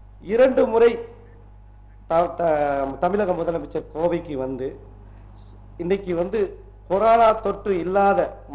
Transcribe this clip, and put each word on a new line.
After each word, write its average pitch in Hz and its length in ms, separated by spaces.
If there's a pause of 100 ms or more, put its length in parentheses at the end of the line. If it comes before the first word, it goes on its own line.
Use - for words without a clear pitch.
(220)
இரண்டு 247 440
முறை 226 320 (1080)
த-, 170 300
த-, 143 640
தமிழக 185 320
முதலமைச்சர் 165 600
கோவைக்கு 165 440
வந்து 131 420 (960)
இன்னைக்கு 180 380
வந்து 185 440 (300)
கொரோனா 220 440
தொற்று 196 460
இல்லாத 196 540 (220)